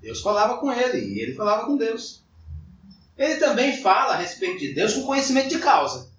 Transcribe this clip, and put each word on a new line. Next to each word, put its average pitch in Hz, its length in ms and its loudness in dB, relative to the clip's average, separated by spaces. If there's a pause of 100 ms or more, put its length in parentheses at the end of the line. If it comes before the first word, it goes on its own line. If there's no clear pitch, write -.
Deus 110 200 -10
falava 214 380 2
com 277 140 -2
ele, 247 260 0
e - 220 -4
ele 226 140 -6
falava 208 320 0
com 285 100 0
Deus. 226 460 -4 (920)
Ele 294 200 0
também 262 440 2
fala 190 340 4
a - 20 -2
respeito 180 420 -6
de - 160 -6
Deus 196 200 0
com 269 100 -4
conhecimento 269 440 0
de 320 100 -2
causa. - 600 2